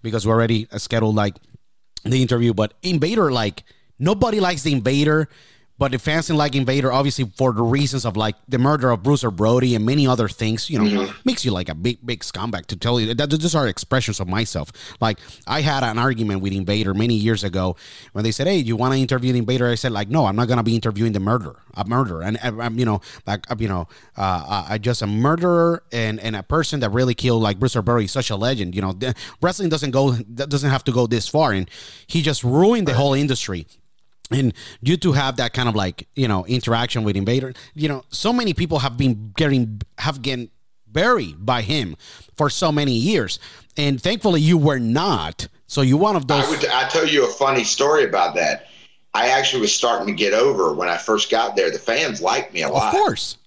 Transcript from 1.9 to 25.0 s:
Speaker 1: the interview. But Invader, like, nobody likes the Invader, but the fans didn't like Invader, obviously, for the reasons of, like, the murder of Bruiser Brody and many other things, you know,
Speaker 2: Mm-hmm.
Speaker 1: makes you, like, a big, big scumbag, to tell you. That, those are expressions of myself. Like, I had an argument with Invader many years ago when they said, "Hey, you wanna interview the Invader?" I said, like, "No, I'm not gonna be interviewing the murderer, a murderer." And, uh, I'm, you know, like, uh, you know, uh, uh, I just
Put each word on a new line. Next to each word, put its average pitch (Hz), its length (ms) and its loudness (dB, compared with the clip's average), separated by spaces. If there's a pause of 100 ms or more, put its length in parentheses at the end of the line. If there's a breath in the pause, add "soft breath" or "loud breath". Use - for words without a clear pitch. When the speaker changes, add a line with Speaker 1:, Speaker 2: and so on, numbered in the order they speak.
Speaker 1:
the 131 180 2
interview. 117 320 2
But 104 200 0 (100)
Invader, 175 480 2
like, 110 320 -2 (380 soft breath)
nobody 214 380 2
likes 180 240 0
the 156 80 0
Invader, 143 560 2 (500 soft breath)
but 139 140 0
the 127 80 -4
fans 156 280 -2
didn't 151 120 0
like 147 160 0
Invader, 131 360 0
obviously, 135 340 0 (120)
for 131 160 2
the 110 100 2
reasons 131 420 0
of, 104 120 -2
like, 107 180 0 (140)
the 127 80 0
murder 131 340 2
of 101 120 0
Bruiser 127 280 2
Brody 117 440 2
and 107 100 0
many 139 220 2
other 117 220 2
things, 110 400 -4
you 151 80 -2
know, - 80 4
Speaker 2:
Mm-hmm. 101 260 0 (140)
Speaker 1:
makes 254 200 -2
you, 117 60 0
like, 90 180 -4
a 80 60 -8
big, 113 300 -4
big 120 160 -6
scumbag, 98 460 -8
to 104 100 -6
tell 120 220 0
you. 110 140 0
That, 143 160 -2
those 160 260 0
are 143 120 2
expressions 113 520 -2
of 90 80 -4
myself. 92 440 -4 (300 loud breath)
Like, 110 180 0 (280 loud breath)
I 143 140 -2
had 139 220 0
an 110 140 -2
argument 113 440 0
with 98 120 -2
Invader 98 400 -2
many 113 200 2
years 107 320 0
ago 92 300 -2 (380 loud breath)
when 104 120 -4
they 113 60 0
said, 143 160 -2
"Hey, 196 100 2
you 117 200 0
wanna 131 200 0
interview 127 340 0
the 123 80 2
Invader?" 123 300 0
I 117 60 2
said, 123 180 -4
like, 101 160 -4
"No, 143 160 2
I'm 98 100 0
not 117 140 0
gonna 120 140 0
be 113 120 2
interviewing 110 380 0
the 101 80 -2
murderer, 101 380 -2 (160)
a 101 100 -6
murderer." 104 380 -2
And, 107 200 -4
uh, 117 180 -4
I'm, 117 160 -6
you 123 80 0
know, 104 140 0 (260 loud breath)
like, 101 260 -6
uh, 120 60 -4
you 110 120 -2
know, 90 180 -4 (300 loud breath)
uh, - 40 -6
uh, 90 480 -2
I 107 100 -4
just 117 220 -2